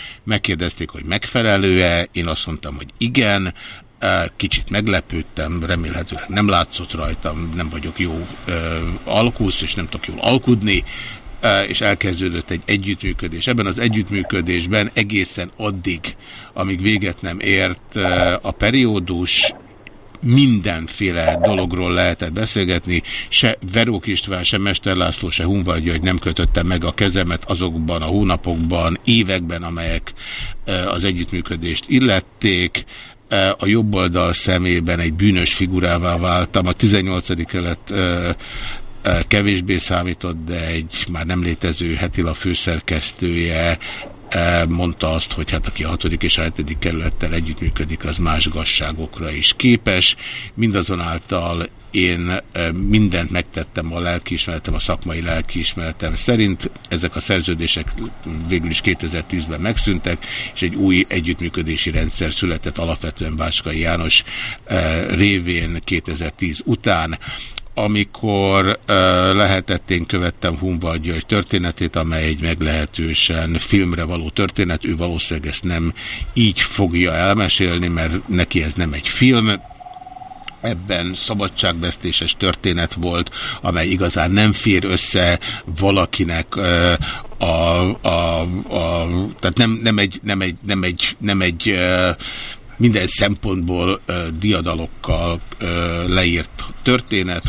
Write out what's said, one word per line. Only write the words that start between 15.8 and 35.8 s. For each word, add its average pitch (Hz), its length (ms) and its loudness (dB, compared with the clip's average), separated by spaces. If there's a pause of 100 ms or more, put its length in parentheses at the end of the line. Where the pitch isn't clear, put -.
amíg 95 280 -2
véget 101 400 0
nem 90 180 -8
ért, 95 560 0
ö, 90 460 2
a 98 100 -4
periódus, 101 1000 2 (680)
mindenféle 92 1200 4
dologról 92 520 2
lehetett 87 380 2
beszélgetni, 87 720 0 (280)
se - 280 4 (140)
Verók 113 360 2
István, 92 360 -2
se 104 140 0
Mester 98 380 0
László, 87 340 0
se 82 140 -2
Hunval 90 360 2
György 82 220 0
nem 90 180 2
kötötte 85 440 2
meg 87 200 0
a 82 100 -2
kezemet 87 520 0
azokban 85 560 -2
a 78 40 -4
hónapokban, 85 960 2
években, 90 600 2
amelyek, 82 500 -4 (520)
ö, - 60 -4
az 90 320 -2
együttműködést 85 840 -2
illették. 95 960 2 (460)
Ö, 98 260 4
a - 80 -4
jobb 107 280 4
oldal 87 400 2
szemében 87 640 2
egy 85 140 0
bűnös 90 400 4
figurává 87 640 2